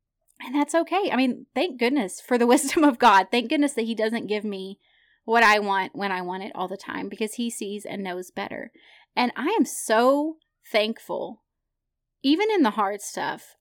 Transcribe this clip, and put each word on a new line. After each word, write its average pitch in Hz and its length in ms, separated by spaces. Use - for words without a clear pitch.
And 247 120
that's 294 220
okay. 330 360
I - 40
mean, 254 300
thank 277 240
goodness 240 400
for - 180
the 240 100
<laughs> - 0
wisdom 269 360
of 285 160
God. 226 320
Thank 233 180
goodness 294 240
that 226 120
he 226 100
doesn't 220 320
give 208 160
me 196 360
what 226 200
I 214 160
want 196 360
when 196 160
I 185 100
want 185 220
it 220 100
all - 140
the 196 100
time, 190 320
because 220 260
he 233 140
sees 208 360
and 202 180
knows 180 260
better. - 420
And 240 200
I 247 120
am 285 80
so 277 720
thankful, 214 720
even 359 300
in 392 100
the 220 100
hard 202 300
stuff, - 600